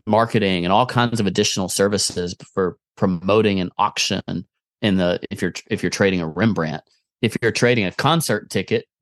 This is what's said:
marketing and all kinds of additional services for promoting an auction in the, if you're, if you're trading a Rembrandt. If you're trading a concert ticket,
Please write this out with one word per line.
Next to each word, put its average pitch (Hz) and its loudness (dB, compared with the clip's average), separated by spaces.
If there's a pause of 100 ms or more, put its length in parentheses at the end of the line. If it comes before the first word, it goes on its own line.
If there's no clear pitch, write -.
marketing 107 2
and 87 2
all 117 4
kinds 120 0
of 110 0
additional 98 0
services 98 0 (180)
for 92 -2 (200)
promoting 101 2
an 90 -2
auction - -2 (600)
in 101 2
the, 87 2 (120)
if 98 -10
you're, 87 -4 (140)
if 104 -4
you're 90 -2
trading 95 2
a 80 -4
Rembrandt. 82 -2 (400)
If 113 0
you're 113 2
trading 120 2
a 90 -4
concert 135 -2
ticket, 110 -2 (180)